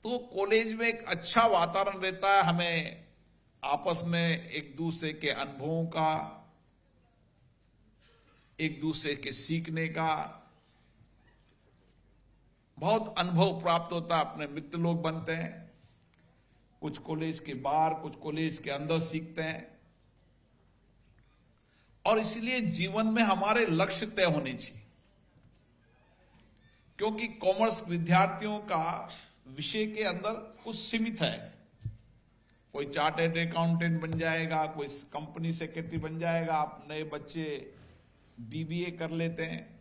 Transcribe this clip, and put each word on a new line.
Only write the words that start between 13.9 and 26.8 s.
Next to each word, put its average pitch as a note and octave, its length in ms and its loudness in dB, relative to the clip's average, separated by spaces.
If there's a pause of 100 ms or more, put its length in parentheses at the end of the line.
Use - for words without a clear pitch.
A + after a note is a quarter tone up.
होता E3+ 260 0
है, D3+ 60 4
अपने D3+ 240 -6
मित्र D3+ 300 -8
लोग E3+ 240 2
बनते D#3+ 320 -2
हैं, E3 180 -6 (1300)
कुछ D3+ 180 -8
कॉलेज D#3+ 400 -4
के C#3+ 200 -10
बाहर, D#3 360 2
कुछ - 220 -10
कॉलेज D#3 400 -4
के - 120 -8
अंदर D3+ 320 0
सीखते D#3+ 400 -6
हैं। D#3+ 240 -6 (2500)
और A3 140 6
इसलिए A3+ 420 0 (120)
जीवन F#3+ 360 0
में A3+ 160 4
हमारे G#3 440 4
लक्ष्य F3+ 400 2
तय G3 180 2
होने C#3 280 2
चाहिए, - 280 -14 (2250)